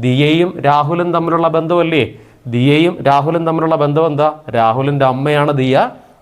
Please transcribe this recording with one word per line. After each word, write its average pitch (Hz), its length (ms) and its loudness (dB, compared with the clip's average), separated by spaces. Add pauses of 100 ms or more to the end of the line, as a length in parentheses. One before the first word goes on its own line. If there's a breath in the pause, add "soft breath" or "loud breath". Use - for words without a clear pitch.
ദിയയും 151 460 2 (180)
രാഹുലും 151 480 0
തമ്മിലുള്ള 165 400 0
ബന്ധമല്ലേ? 165 480 0 (500 loud breath)
ദിയയും 151 400 2 (140)
രാഹുലും 147 400 0
തമ്മിലുള്ള 160 360 0
ബന്ധം 151 260 0
എന്താ? 151 200 0 (280)
രാഹുലിൻ്റെ 135 540 0
അമ്മയാണ് 147 480 0
ദിയ, 131 160 2 (460 loud breath)